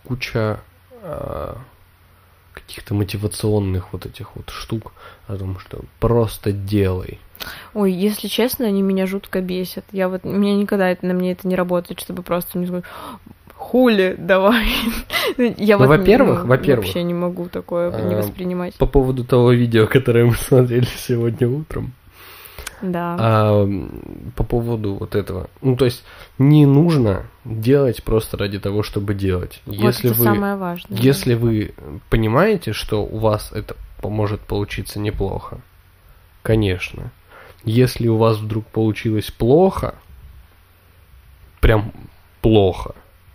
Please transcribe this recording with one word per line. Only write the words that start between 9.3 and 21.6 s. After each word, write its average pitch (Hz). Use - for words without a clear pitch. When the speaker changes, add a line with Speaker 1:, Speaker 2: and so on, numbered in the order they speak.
Speaker 2:
бесят. 185
Я 190
вот, 185
мне 202
никогда 196
это, 180
на 180
мне 180
это 180
не 185
работает, 180
чтобы 180
просто 175
мне 180
сказать: 180
«Хули, 220
давай». 196
<laughs> -
Я 208
Speaker 1:
Ну, 131
Speaker 2:
вот, 147
Speaker 1:
во-первых, 196
Speaker 2:
ну, 120
Speaker 1:
во-первых, 127
Speaker 2:
вообще 175
не 175
могу 175
такое 175
не 180
Speaker 1:
а, 180
Speaker 2:
воспринимать. 180
Speaker 1:
по 135
поводу 131
того 123
видео, 117
которое 120
мы 117
<laughs> -
смотрели 123
сегодня 117
утром. 123